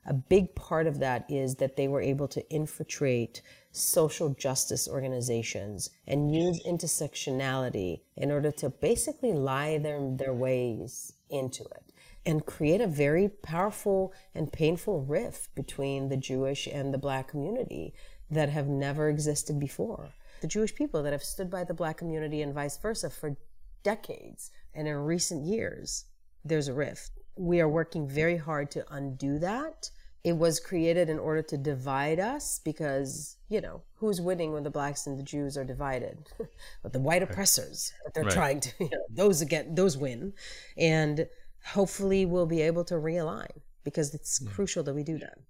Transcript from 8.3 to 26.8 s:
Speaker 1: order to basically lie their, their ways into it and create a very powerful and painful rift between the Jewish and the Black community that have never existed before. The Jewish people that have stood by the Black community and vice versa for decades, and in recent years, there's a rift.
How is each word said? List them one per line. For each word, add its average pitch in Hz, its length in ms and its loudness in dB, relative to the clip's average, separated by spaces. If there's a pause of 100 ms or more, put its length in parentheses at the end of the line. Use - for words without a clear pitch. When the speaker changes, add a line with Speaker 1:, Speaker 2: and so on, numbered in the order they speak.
Speaker 1:
order 147 200 2
to 143 180 -4
basically 226 640 0
lie 143 460 2
their, 147 220 -2 (160)
their 135 180 0
ways 123 760 0 (180)
into 131 340 -4
it - 280 -18 (340)
and 156 200 2
create 165 340 4
a 240 60 4
very 151 420 4
powerful 190 840 0 (220)
and 156 180 -2
painful 165 520 2
rift 160 500 -4
between 139 540 -4
the 135 80 0
Jewish 135 500 -2
and 139 260 -4
the 131 60 -2
Black 135 300 -2
community 151 680 -4 (360)
that 151 180 2
have 143 200 0
never 143 400 0
existed 151 500 0
before. 160 500 -4 (320)
The 160 80 -4
Jewish 214 260 0
people 277 280 0
that 143 100 0
have 143 120 -2
stood 185 260 -6
by 180 140 -2
the 175 100 -4
Black 160 240 -2
community 156 440 -2
and 143 120 -2
vice 143 220 -4
versa 208 340 -4
for 147 260 -6 (460)
decades, - 680 -4 (240)
and 151 140 -4
in 147 80 -2
recent 156 480 0
years, - 600 -4 (400)
there's 151 240 2
a 123 60 -4
rift. - 360 -4 (260)